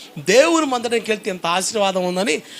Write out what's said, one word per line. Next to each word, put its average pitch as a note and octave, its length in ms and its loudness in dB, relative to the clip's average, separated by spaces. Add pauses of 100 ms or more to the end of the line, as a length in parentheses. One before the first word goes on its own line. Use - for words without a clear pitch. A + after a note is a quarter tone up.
(200)
దేవుని D4+ 460 4
మందిరానికి A#3 460 -2
వెళ్తే G#3+ 180 -4
ఎంత F#3 160 -8
ఆశీర్వాదం F#3 600 0
ఉందని F3+ 360 0 (180)